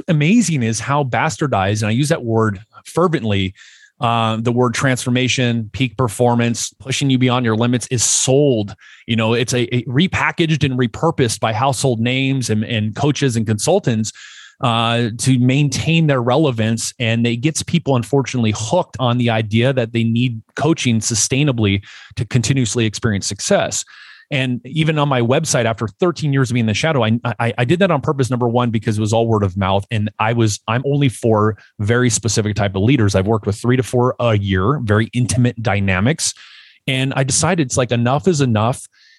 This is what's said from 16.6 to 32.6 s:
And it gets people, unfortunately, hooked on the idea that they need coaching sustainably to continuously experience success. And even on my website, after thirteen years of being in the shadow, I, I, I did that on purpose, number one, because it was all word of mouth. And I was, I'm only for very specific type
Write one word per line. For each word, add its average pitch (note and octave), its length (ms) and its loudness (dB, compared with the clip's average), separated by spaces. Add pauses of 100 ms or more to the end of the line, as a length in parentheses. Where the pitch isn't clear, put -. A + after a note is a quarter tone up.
And A#2 300 0
it A#2 100 0
gets D3+ 240 -2
people, C#3 360 0
unfortunately, A#2+ 580 0
hooked D#3+ 460 -2
on A#2+ 160 2
the A#2+ 120 0
idea A2+ 440 2
that A#2 180 -2
they A#2 140 0
need A2+ 360 0 (140)
coaching B2+ 460 0
sustainably A2+ 800 0 (320)
to - 80 -4
continuously A#2+ 640 0
experience G#2 420 -2
success. - 560 -2 (480)
And C3 340 -2
even D#3 340 0
on D3 100 0
my B2+ 120 2
website, C3 440 0
after A2+ 220 -2
thirteen D#3 460 -2
years C3 180 2
of - 20 -2
being A#2+ 100 0
in A2 40 2
the G#2+ 60 0
shadow, D3 300 0
I, A2 200 2
I, A#2 340 -2
I B2+ 80 0
did E3+ 140 0
that F#3+ 120 2
on C#3+ 100 0
purpose, C3+ 280 -2
number B2 180 -2
one, A#2+ 220 0
because A2 280 -2
it G#2+ 40 -2
was G#2+ 100 0
all A#2 160 2
word G#2+ 160 2
of F#2 140 -2
mouth. G2 320 0
And G#2+ 300 -4
I A2 140 0
was, A2 340 0
I'm A#2+ 180 -2
only C#3+ 240 0
for G#2+ 480 0 (220)
very A#2+ 300 2
specific G#2+ 460 -2
type G2+ 200 -2